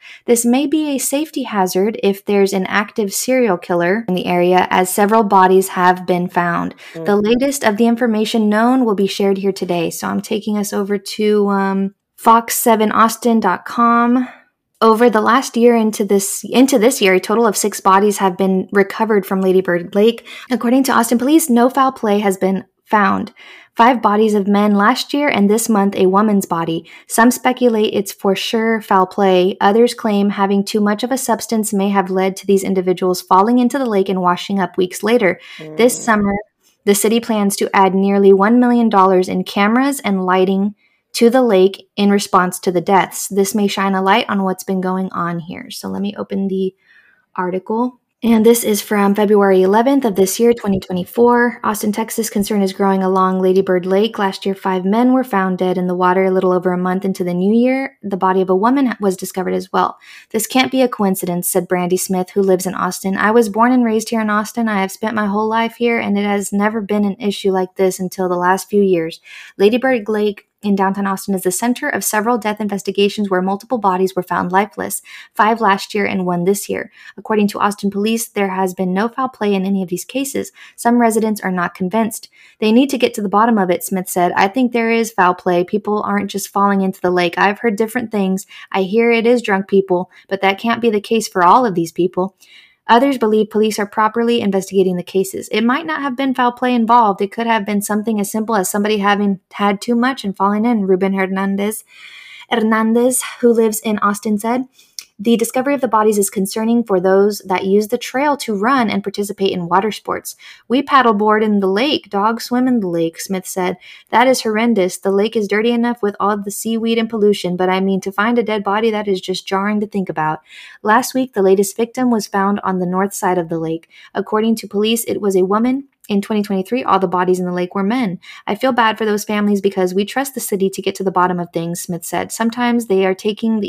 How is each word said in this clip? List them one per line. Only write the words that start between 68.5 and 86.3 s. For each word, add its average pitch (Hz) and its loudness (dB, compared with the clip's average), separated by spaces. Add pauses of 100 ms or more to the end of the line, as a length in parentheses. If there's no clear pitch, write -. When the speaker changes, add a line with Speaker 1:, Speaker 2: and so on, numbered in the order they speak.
Speaker 1:
few 208 2
years. 170 -2 (360)
Lady 214 4
Bird 240 0
Lake 208 -2 (160)
in 202 0
downtown 196 -2
Austin 196 -4
is 185 -4
the 185 0
center 247 -4
of 202 -4
several 220 -2
death 208 -4
investigations 202 -2
where 180 0
multiple 202 -4
bodies 190 0
were 180 -4
found 180 -4
lifeless, 196 -2 (320)
five 220 0
last 196 0
year 202 0
and 196 -2
one 175 -2
this 202 -2
year. - -10 (240)
According 208 -2
to - -4
Austin 202 -2
police, 220 -4
there 196 -4
has 185 -2
been 185 -4
no 202 -2
foul 254 -6
play 208 -4
in 190 -2
any 196 -2
of 180 -6
these 180 -6
cases. 262 -8 (240)
Some 240 2
residents 220 0
are 190 -6
not 180 -4
convinced. 220 -4 (320)
They 220 2
need 277 4
to 262 -2
get 233 0
to 214 -8
the 202 -4
bottom 214 2
of 185 0
it," 175 -2
Smith 185 -6
said. 175 0
"I 196 0
think 240 -2
there 226 0
is 226 -2
foul 180 2
play. 180 0
People 208 -4
aren't 202 -4
just - -8